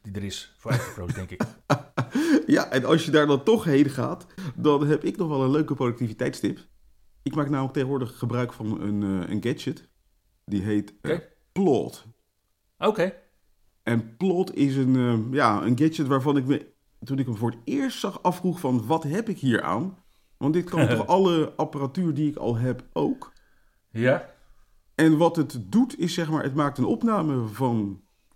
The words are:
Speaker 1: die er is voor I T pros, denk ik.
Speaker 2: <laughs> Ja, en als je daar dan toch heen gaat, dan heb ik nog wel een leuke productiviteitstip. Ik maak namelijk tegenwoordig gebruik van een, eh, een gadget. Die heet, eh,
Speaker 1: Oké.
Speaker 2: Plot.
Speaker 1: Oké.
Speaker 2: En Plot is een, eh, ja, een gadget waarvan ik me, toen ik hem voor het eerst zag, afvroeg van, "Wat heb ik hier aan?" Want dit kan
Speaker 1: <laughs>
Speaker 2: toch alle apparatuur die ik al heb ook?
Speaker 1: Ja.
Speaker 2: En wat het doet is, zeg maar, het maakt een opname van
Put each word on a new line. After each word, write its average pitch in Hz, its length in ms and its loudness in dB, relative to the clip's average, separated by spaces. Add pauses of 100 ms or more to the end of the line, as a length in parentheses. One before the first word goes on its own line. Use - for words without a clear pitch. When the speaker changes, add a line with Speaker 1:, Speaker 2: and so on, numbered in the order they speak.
Speaker 1:
die 101 100 -14
er 101 120 -8
is - 340 -10
voor 117 140 -4
I 127 40 2
T - 180 -6
pros, 113 200 -8
denk 92 160 -10
ik. 92 160 -8
Speaker 2:
<laughs> - 100 -18 (920)
Ja, - 240 2
en 123 140 0
als 156 200 2
je - 60 -4
daar 151 160 4
dan 143 160 2
toch 220 220 4
heen 143 260 4
gaat, 131 360 -6 (300)
dan 147 300 2
heb 151 180 0
ik - 120 -2
nog 170 120 -2
wel 139 140 0
een 131 80 2
leuke 147 240 0
productiviteitstip. 120 920 -4 (560)
Ik 135 120 -6
maak 147 140 0
namelijk 135 240 -2
tegenwoordig 131 460 -4
gebruik 120 340 -4
van 107 280 -6
een, 104 220 -2
eh, 98 280 -2
een 98 120 -4
gadget. - 460 -6 (560)
Die 98 180 -4
heet, 104 380 -2
eh, 151 120 -4
Speaker 1:
Oké. 170 120 -4 (280)
Speaker 2:
Plot. 135 540 0 (720)
Speaker 1:
Oké. 185 360 0 (680)
Speaker 2:
En 113 340 -2
Plot 180 380 0
is 135 220 2
een, 131 200 4
eh, 120 380 0
ja, 110 280 4
een 117 160 2
gadget 156 280 2
waarvan 139 300 2
ik 131 100 0
me, 135 200 0 (380)
toen 135 140 -4
ik 127 80 0
hem 117 100 -4
voor 117 140 0
het 113 140 -14
eerst 247 340 -2
zag, - 240 -6
afvroeg 180 380 0
van, 127 260 0
"Wat 160 160 0
heb 175 260 -4
ik 175 100 -6
hier 117 240 2
aan?" 135 360 -4 (380)
Want 139 160 0
dit 175 180 -2
kan 151 180 2
Speaker 1:
<laughs> 120 80 2
Speaker 2:
toch 113 100 -2
alle 170 500 2
apparatuur 151 580 -2
die 147 160 0
ik - 60 -10
al 113 200 -2
heb 123 260 -2 (100)
ook? - 400 -2 (580)
Speaker 1:
Ja. 127 440 0 (600)
Speaker 2:
En 156 220 6
wat 170 200 4
het 127 280 -2
doet 220 340 2
is, 170 160 -2
zeg 160 160 -2
maar, 156 120 0
het 135 120 -2
maakt 143 240 0
een - 60 2
opname 170 600 0
van 104 560 -2 (340)